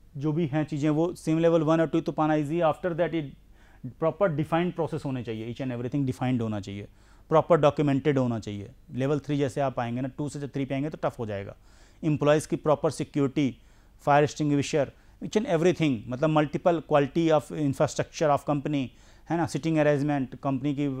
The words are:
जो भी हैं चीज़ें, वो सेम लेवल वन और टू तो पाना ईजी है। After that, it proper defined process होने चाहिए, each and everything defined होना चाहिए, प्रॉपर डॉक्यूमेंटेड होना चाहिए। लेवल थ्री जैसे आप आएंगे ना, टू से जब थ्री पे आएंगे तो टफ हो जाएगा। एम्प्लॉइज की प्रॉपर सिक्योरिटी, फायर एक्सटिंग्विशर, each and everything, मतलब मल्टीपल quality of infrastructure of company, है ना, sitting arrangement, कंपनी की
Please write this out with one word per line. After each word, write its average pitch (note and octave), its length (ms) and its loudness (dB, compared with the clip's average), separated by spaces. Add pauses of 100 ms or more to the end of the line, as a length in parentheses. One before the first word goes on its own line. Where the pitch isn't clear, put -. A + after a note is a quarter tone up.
(180)
जो D3 140 -2
भी D#3+ 160 0
हैं D3+ 160 0
चीज़ें, D3 260 -2
वो D#3+ 260 0
सेम D#3+ 240 0
लेवल E3 220 4
वन D#3+ 200 2
और D#3+ 60 2
टू E3 140 0
तो D#3+ 100 -4
पाना D#3 240 0
ईजी D3+ 220 -2
है। E3+ 60 0
After D#3+ 280 0
that, E3 220 -2
it D#3+ 120 -2 (800)
proper D#3+ 340 0
defined E3 380 0
process D#3 300 -4
होने B2+ 180 -4
चाहिए, A2+ 300 -8
each C3+ 120 -8
and B2 120 -6
everything B2+ 340 -2
defined B2+ 300 0
होना G#2+ 180 -4
चाहिए, G2+ 280 -10 (420)
प्रॉपर D#3+ 280 6
डॉक्यूमेंटेड C#3+ 600 4
होना A#2 220 0
चाहिए। G2+ 320 -10 (200)
लेवल C#3 280 -2
थ्री D3 180 -4
जैसे C#3+ 240 -2
आप C3+ 180 -2
आएंगे A#2+ 220 -4
ना, C3+ 60 -4
टू D3 220 -6
से D3 100 -10
जब C#3 100 -8
थ्री C#3 160 -4
पे C3+ 80 -6
आएंगे C#3 160 -4
तो - 140 -14
टफ C#3 160 -4
हो A#2 60 -4
जाएगा। G2+ 300 -8 (480)
एम्प्लॉइज D3+ 420 2
की E3+ 100 -4
प्रॉपर D3+ 360 0
सिक्योरिटी, C#3 680 -2 (440)
फायर D3 220 6
एक्सटिंग्विशर, C#3+ 680 0 (320)
each G3 140 -2
and G#3+ 120 -2
everything, D#3+ 480 2 (100)
मतलब B2 220 0
मल्टीपल D#3 540 2 (100)
quality D3 380 4
of D3+ 100 4
infrastructure D3 960 0
of - 80 2
company, C#3+ 420 -2 (420)
है E3 80 -2
ना, E3 100 0
sitting D#3+ 260 -2
arrangement, D3 680 2
कंपनी C3+ 320 -2
की C#3+ 100 -2 (160)